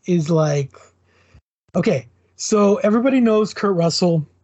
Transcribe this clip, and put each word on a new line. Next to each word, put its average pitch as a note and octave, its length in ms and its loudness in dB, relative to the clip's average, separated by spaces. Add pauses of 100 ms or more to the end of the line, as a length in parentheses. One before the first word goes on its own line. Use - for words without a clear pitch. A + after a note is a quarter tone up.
is E3+ 240 -2
like, D3 440 -2 (1000)
okay, F3+ 320 -2 (300)
so G#3 480 2
everybody A#3+ 360 2
knows G#3+ 340 0
Kurt G3+ 220 -2
Russell, E3 500 0 (180)